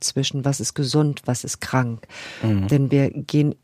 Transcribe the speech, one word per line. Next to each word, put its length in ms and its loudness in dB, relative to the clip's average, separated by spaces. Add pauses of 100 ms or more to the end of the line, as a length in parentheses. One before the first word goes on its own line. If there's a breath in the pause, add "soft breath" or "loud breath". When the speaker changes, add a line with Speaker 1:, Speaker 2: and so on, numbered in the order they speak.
Speaker 1:
zwischen 440 -2
was 140 0
ist 160 -6
gesund, 500 0
was 180 -2
ist 160 -8
krank. 460 -2 (380 loud breath)
Speaker 2:
Mhm. 240 2
Speaker 1:
Denn 240 4
wir 180 4
gehen 540 0